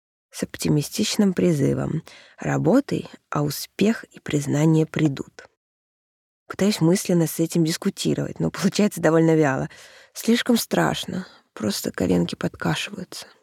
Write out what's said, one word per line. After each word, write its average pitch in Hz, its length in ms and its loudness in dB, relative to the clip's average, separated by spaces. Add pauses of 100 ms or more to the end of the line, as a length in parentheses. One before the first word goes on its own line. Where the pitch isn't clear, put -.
(320)
с - 120 -12
оптимистичным 180 880 0
призывом: 139 720 0 (340)
"Работай, 147 720 0 (200)
а 147 140 -2
успех - 640 -2
и - 140 -20
признание 151 680 2
придут". - 640 -4 (1000)
Пытаюсь 202 320 0
мысленно 170 480 2
с - 120 -6
этим 165 260 0
дискутировать, 156 760 -4
но 165 120 -2
получается 185 500 0
довольно 160 340 6
вяло. 143 340 2 (440)
Слишком 233 440 0
страшно, 180 680 -2 (260)
просто - 380 -4
коленки 175 440 0
подкашиваются. - 920 -6 (160)